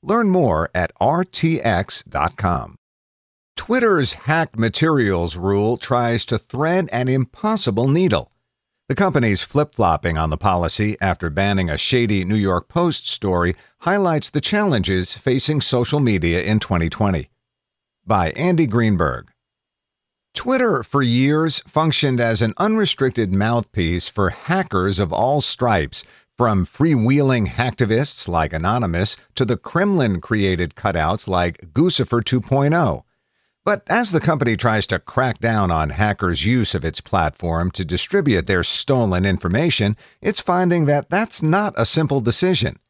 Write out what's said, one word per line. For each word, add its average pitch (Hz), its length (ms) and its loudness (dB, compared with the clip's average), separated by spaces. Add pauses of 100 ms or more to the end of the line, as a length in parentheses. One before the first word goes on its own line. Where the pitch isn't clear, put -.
Learn 220 280 2
more 113 440 2
at 87 280 -2
R 160 240 2
T 160 340 -2
X 95 480 -2
dot 73 300 -4
com. 87 400 -4 (760)
Twitter's 220 580 0
hacked 156 440 -2
materials 113 800 0
rule 101 400 0
tries 120 500 -2
to 117 120 -4
thread 165 560 -2
an 127 160 -2
impossible 131 800 -2
needle. 143 420 2 (560)
The 135 80 -2
company's 117 460 2
flip-flopping 87 760 0
on 78 120 0
the 76 80 -2
policy 95 640 -2
after 90 280 -2
banning 95 400 0
a 76 80 -4
shady 107 460 0
New 101 140 0
York 95 320 0
Post 175 400 -2
story 90 480 0 (220)
highlights 180 500 0
the 147 100 -4
challenges 110 760 0
facing 139 420 0
social 131 400 0
media 87 420 2
in 104 200 0
twenty 85 280 0
twenty. 92 380 -2 (800)
By 90 240 2
Andy 165 340 2
Greenberg. 98 640 0 (1040)
Twitter, 240 480 0
for 139 200 0
years, 139 680 2
functioned 147 540 0
as 113 200 0
an 110 140 0
unrestricted 135 800 0
mouthpiece 98 760 0
for 95 220 -2
hackers 98 680 -2
of 90 120 0
all 131 300 0
stripes, 101 640 -2 (320)
from 104 280 2
freewheeling 131 840 2
hacktivists 120 800 -2
like 80 240 0
Anonymous 92 640 -2 (180)
to - 80 0
the 113 140 0
Kremlin-created 104 1160 0
cutouts 85 520 -2
like 87 460 -2
Guccifer 131 500 0
two 127 160 0
point 139 340 0
oh. 135 300 0 (600)
But 202 220 0
as 220 240 0
the 165 100 2
company 143 340 0
tries 110 320 0
to 90 120 -2
crack 123 400 -2
down 107 300 0
on 80 220 0
hackers' 87 540 0
use 117 280 2
of 85 120 -2
its 80 160 -6
platform 85 680 -2
to 92 140 -6
distribute 101 600 0
their 90 160 2
stolen 101 600 0
information, 104 720 0 (260)
it's - 180 -2
finding 175 460 2
that 143 240 0
that's 202 340 -2
not 190 340 0
a 113 80 2
simple 143 360 0
decision. 120 580 0 (100)